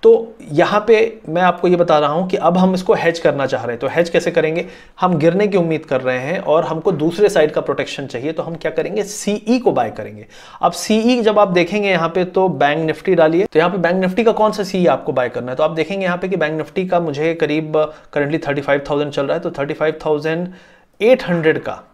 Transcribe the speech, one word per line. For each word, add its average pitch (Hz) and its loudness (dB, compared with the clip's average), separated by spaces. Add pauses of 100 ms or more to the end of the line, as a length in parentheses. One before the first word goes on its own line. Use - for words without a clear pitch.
तो 226 6 (160)
यहाँ 175 0
पे 226 2 (100)
मैं 160 0
आपको 180 2
ये 180 4
बता 170 4
रहा 147 2
हूँ 175 -2
कि - -2
अब 175 2
हम 185 4
इसको 185 0
हेज 165 0
करना 139 0
चाह 131 -4
रहे 120 -6
हैं, 117 -6
तो 135 -4
हेज 170 0
कैसे 170 0
करेंगे, 160 0 (360)
हम 180 2
गिरने 170 4
की 196 0
उम्मीद 160 0
कर 131 -2
रहे 127 -2
हैं 147 -6
और 160 2
हमको 165 -2
दूसरे 175 2
साइड 151 2
का 156 -2
प्रोटेक्शन 139 -6
चाहिए, 127 -6
तो 160 -6
हम 165 -8
क्या 160 -6
करेंगे, 165 -4
सीई 208 -2
को 220 2
बाय 120 -2
करेंगे। 107 -14 (340)
अब 180 0
सीई 226 0
जब 214 2
आप 208 6
देखेंगे 185 0
यहाँ 165 0
पे 180 -2
तो 185 0
बैंक 147 0
निफ्टी 156 -2
डालिए, 165 4
तो - 0
यहाँ 165 4
पे 180 -2
बैंक 170 0
निफ्टी 185 0
का 220 4
कौन 214 2
सा 208 -6
सीई 180 0
आपको 147 0
बाय 127 0
करना 120 -8
है, 131 -6
तो 151 0
आप 160 2
देखेंगे 170 -4
यहाँ 175 -2
पे 185 -6
कि 190 -2
बैंक 156 -2
निफ्टी 185 -4
का 180 2
मुझे 160 -2
करीब 156 -2 (240)
currently 147 -2
थर्टी 143 -2
फ़ाइव 143 0
थाउजेंड 147 -2
चल 143 -2
रहा 143 -2
है, 165 -2
तो 170 -6
थर्टी 147 -6
फ़ाइव 156 -2
थाउजेंड 156 -2 (520)
एट 240 4
हंड्रेड 160 0
का - -10 (120)